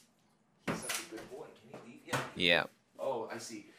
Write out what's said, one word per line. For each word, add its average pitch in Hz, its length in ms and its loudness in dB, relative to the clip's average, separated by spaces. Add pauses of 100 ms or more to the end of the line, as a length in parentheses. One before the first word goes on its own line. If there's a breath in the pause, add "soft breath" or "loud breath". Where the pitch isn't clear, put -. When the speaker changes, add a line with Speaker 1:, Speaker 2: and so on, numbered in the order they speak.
(680)
Speaker 1:
He's - 120 0
such - 280 -4
a - 40 -16
good - 200 -12
boy. - 140 -12 (260)
Can - 140 -14
he - 80 -16
leave - 140 -20
yet? - 140 0 (160)
Speaker 2:
Yeah. 87 280 8 (360)
Speaker 1:
Oh, 113 340 -2
I 117 40 -8
see. 110 280 -12 (120)